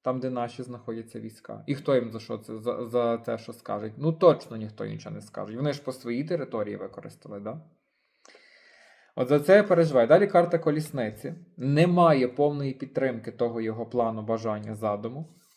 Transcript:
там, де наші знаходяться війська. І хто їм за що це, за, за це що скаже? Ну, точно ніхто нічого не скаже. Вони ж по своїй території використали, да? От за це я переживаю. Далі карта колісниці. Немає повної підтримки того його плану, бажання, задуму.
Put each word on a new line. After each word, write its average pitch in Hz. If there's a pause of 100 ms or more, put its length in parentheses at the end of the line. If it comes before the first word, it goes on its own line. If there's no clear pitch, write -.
там, 131
де 127
наші 120
знаходяться 117
війська. 110
І 139
хто 139
їм 117
за 113
що 113
це, 110
за, 113
за 117
це 117
що 113
скаже? 107
Ну, 151
точно 156
ніхто 107
нічого 107
не 104
скаже. 104
Вони 143
ж 143
по 131
своїй 123
території 120
використали, 101
да? 110 (1500)
От 123
за 143
це 185
я 208
переживаю. 160
Далі 185
карта 170
колісниці. 143 (240)
Немає 151
повної 143
підтримки 131
того 117
його 110
плану, 113
бажання, 110
задуму. 110 (200)